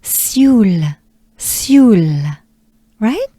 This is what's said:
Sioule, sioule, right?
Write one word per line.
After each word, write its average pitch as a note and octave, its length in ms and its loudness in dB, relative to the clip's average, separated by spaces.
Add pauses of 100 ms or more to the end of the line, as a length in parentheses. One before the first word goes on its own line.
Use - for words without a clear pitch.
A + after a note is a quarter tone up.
Sioule, G3 920 0 (400)
sioule, F3 920 2 (720)
right? D#4 380 -4